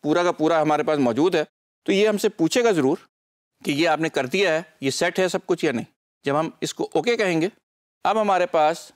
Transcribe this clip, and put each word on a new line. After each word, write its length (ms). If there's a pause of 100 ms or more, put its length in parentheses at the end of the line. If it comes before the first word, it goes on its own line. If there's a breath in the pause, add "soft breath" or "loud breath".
पूरा 220
का 80
पूरा 280
हमारे 220
पास 160
मौजूद 380
है 100 (400)
तो 60
ये 140
हमसे 220
पूछेगा 440
ज़रूर 360 (560)
कि 80
ये 140
आपने 220
कर 180
दिया 260
है, 300
ये 80
सेट 280
है 100
सब 160
कुछ 200
या 80
नहीं। 140 (380)
जब 120
हम 260
इसको 220
ओके 320
कहेंगे, 340 (540)
अब 140
हमारे 280
पास 500